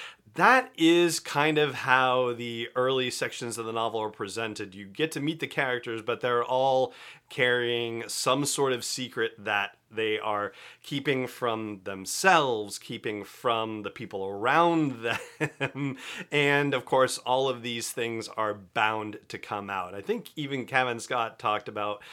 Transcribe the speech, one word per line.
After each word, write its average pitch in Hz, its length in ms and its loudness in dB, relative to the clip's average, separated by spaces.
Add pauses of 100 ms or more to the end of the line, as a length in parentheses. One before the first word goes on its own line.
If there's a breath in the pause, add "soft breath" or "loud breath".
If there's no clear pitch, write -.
(340 loud breath)
that 247 420 6
is 170 420 6
kind 151 400 2
of 143 160 2
how 127 600 4
the 117 420 -4
early 127 340 2
sections 120 480 -4
of 113 80 -6
the 113 60 -4
novel 113 280 0
are 107 100 -2
presented. 104 640 -6
You 101 120 -14
get 151 260 -2
to 147 80 -6
meet 156 200 -4
the 135 80 -4
characters, 123 540 -2
but 110 180 -2
they're 120 240 2
all 131 500 2 (340 loud breath)
carrying 120 800 0
some 135 360 2
sort 139 280 2
of 117 120 -2
secret 117 540 -4
that 101 380 -2 (140)
they 107 280 0
are 104 340 -2 (300 loud breath)
keeping 139 440 -2
from 110 580 -4
themselves, 107 960 0
keeping 107 460 -8
from 110 580 -4
the 101 80 -8
people 98 340 -10
around 131 760 2
<laughs> - 560 -4
them. 135 380 -4 (340 loud breath)
And 143 440 4
of 127 100 -2
course, 131 340 4
all 131 300 2
of 120 140 -2
these 117 280 -6
things 117 380 -4
are 107 260 -2
bound 107 640 -2 (100)
to 110 100 -8
come 101 300 -6
out. 92 260 -4
I 101 60 -8
think 202 360 -6
even 139 300 -4
Kevin 127 340 0
Scott 113 380 -4
talked 107 300 0
about 104 340 -4 (100)